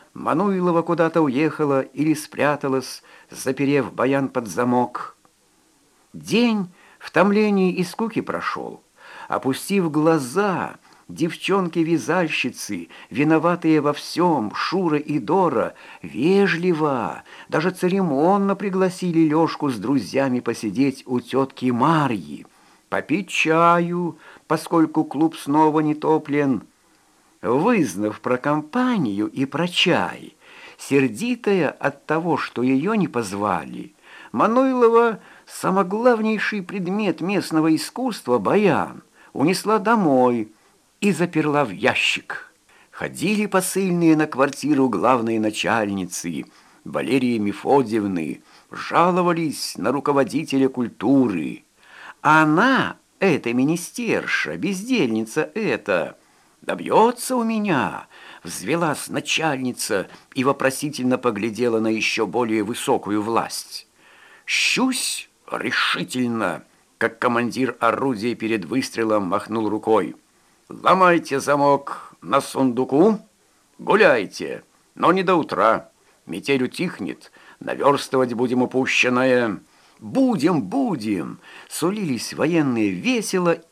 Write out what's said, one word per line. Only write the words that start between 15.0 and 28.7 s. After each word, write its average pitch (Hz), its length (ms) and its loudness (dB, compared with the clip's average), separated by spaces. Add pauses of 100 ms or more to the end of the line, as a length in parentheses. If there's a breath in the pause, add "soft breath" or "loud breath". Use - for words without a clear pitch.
Дора, 139 560 0 (280 loud breath)
вежливо, 156 1200 0 (260 loud breath)
даже 156 220 0
церемонно 185 840 2
пригласили 185 640 0
Лешку 156 500 2
с 117 80 -4
друзьями 123 600 0
посидеть 117 680 -2
у 123 140 -2
тетки 127 500 -2
Марьи, 123 760 0 (420 soft breath)
попить 127 400 -4
чаю, 170 880 2 (280 loud breath)
поскольку 156 580 2
клуб 156 320 0
снова 156 440 2
не 151 140 0
топлен. 147 680 0 (800 soft breath)
Вызнав 113 800 0
про 123 160 -2
компанию 151 920 -2